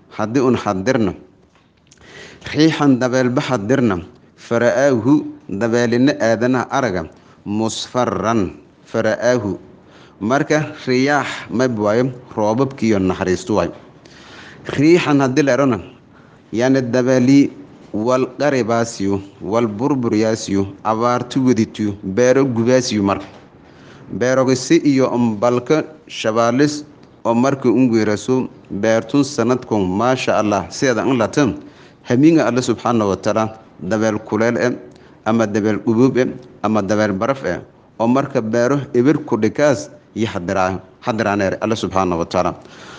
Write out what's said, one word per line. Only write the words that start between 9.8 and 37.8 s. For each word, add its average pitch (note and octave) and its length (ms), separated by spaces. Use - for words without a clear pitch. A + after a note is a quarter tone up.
Marka D3 520
riyaax C3 680
ma B2+ 160
waayo, A2+ 420
roobabkiiyo A2+ 640
naxariistu F#2 560
waay. E2+ 160
Riixan D3+ 540
haddii C#3 220
la C3+ 100
erona, B2 260
yani, C3 300
dabeeli B2+ 680
wal B2 340
qaribaasiyo, A#2 840
wal A2+ 260
burburiyaasiyo, A2 1000
abaartu A#2+ 640
waditiyo, G#2+ 560
beero B2 420
gubaasiyo A#2+ 580
marka. G2 220
Beero B2+ 320
gisi C3 400
iyo C3 260
umbalka A#2+ 760
shabaalis A#2 800
oo A#2 100
marka C3+ 340
un B2 220
weeraso A2+ 580
beertun A2 540
sanadkun, A#2 640
maasha A#2 500
Allah, G#2 320
sideeda A#2+ 360
un C3 120
latam. A2 360
Hamiinga C#3+ 440
Allah A#2+ 160
subhanahu A2+ 480
wa F#2 60
ta'ala, A2 420
dabeel G#2+ 360
kuleel A2+ 380
eh, B2 160
ama A2+ 220
dabeel G#2 400
ubuub A#2+ 320
eh, B2+ 100
ama G#2+ 200
dabeel G#2 300
baraf A#2 320
eh, F2 160